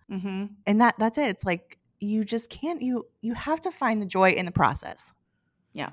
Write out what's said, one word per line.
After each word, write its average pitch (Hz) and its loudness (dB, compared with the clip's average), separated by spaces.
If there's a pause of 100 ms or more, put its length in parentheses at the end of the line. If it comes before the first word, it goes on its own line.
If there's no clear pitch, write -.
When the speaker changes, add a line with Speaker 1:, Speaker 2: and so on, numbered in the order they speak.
(100)
Speaker 1:
Mm-hmm. 196 -4 (200)
Speaker 2:
And 208 6
that, 233 6
that's 226 0
it. 285 2
It's 185 -4
like, 175 -4 (220)
you 214 0
just 226 -4
can't, 311 -6
you, 247 -2 (140)
you 226 -4
have 311 -2
to 349 -4
find 226 0
the 196 -6
joy 190 4
in 180 0
the 175 -8
process. - 0 (600)
Speaker 1:
Yeah. 151 -6